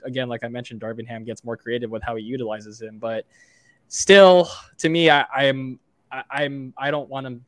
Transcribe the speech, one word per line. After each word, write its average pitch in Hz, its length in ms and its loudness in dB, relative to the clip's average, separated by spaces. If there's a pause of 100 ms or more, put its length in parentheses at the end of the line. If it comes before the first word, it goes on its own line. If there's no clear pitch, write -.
again, 127 240 -8
like 120 160 -10
I 117 40 -8
mentioned, 120 340 -14
Darvin 113 260 -12
Ham 113 160 -14
gets 113 180 -14
more 117 140 -10
creative 120 340 -8
with 110 120 -10
how 117 140 -8
he 110 60 -10
utilizes 107 600 -10
him. 110 160 -16
But 113 260 -8 (640)
still, 185 580 8 (300)
to 160 140 -2
me, 165 200 2
I, 143 140 4 (100)
I'm, 135 460 -2 (320)
I, 131 180 -12
I'm, 139 460 -6
I 135 140 -6
don't 147 180 -6
wanna 131 400 -12